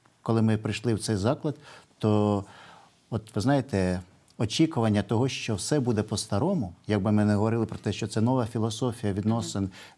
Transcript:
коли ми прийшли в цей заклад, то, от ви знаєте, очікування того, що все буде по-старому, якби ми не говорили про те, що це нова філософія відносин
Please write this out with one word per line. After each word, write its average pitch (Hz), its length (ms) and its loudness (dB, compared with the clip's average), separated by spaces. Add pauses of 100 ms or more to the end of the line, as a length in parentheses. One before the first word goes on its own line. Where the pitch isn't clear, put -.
(220)
коли 113 200 2
ми 110 160 4
прийшли 110 360 -2
в 92 60 -2
цей 110 160 -2
заклад, 135 380 -2 (440)
то, 104 460 4 (640)
от - 260 -6
ви 104 60 0
знаєте, 98 580 0 (380)
очікування 113 640 2
того, 120 260 0
що - 260 -4
все 147 260 0
буде 117 220 0
по-старому, 107 720 -2 (140)
якби 104 260 2
ми 104 120 4
не 104 100 4
говорили 110 320 0
про 95 120 -12
те, 104 140 -4
що 113 140 -4
це 110 140 -2
нова 120 260 2
філософія 110 680 -2
відносин 104 580 -2 (280)